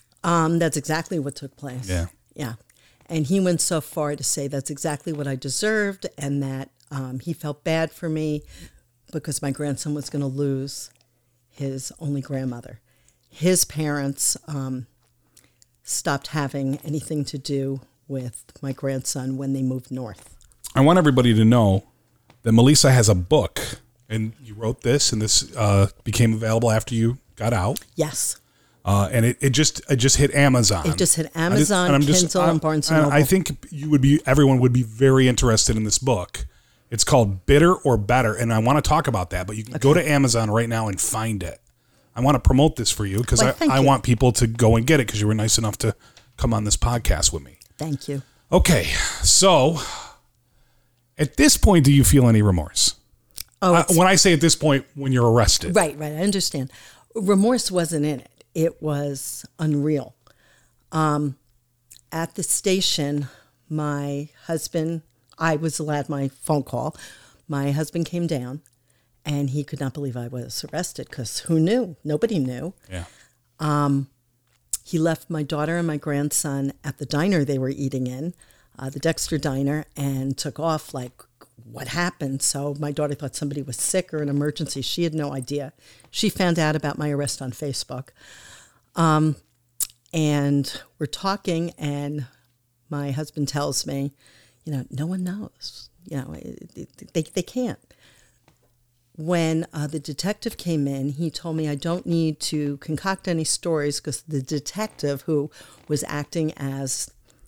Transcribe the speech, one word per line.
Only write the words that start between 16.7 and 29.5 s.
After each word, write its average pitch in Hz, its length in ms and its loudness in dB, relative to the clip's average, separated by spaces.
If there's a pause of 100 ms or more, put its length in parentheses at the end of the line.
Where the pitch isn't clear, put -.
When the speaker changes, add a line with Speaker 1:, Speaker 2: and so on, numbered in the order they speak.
Speaker 1:
anything 151 420 -4
to 147 120 -10
do 135 420 -6 (280)
with 127 340 -10 (180)
my 139 120 -6
grandson 131 640 -6
when 135 160 -4
they 135 100 -2
moved 131 300 -4
north. 123 420 -12 (400)
Speaker 2:
I 135 60 4
want 160 180 8
everybody 127 360 4
to 110 100 6
know 110 400 6 (580)
that 117 100 0
Melissa 135 380 8
has 123 180 6
a 107 60 6
book, 90 460 0 (480)
and 110 240 -4 (100)
you 110 120 -18
wrote 110 260 -4
this, 135 320 2
and 107 100 0
this, - 340 0
uh, 101 320 6 (140)
became 113 300 2
available 113 400 2
after 110 240 0
you 117 220 2 (180)
got 113 160 -2
out. 101 260 0 (160)
Speaker 1:
Yes. - 440 -4 (460)
Speaker 2:
Uh, 101 280 2
and 110 120 4
it, 120 160 2
it 139 100 4